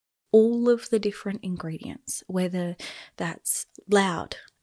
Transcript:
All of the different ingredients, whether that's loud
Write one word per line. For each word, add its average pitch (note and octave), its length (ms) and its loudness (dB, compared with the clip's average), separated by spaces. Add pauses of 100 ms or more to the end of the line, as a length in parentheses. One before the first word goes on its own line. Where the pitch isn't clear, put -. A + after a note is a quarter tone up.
(340)
All A#3 360 6
of A#3 200 2
the A3 100 2
different G3+ 440 -4
ingredients, - 840 -8
whether F3+ 480 -2 (400)
that's - 520 -4 (220)
loud G3 460 2 (280)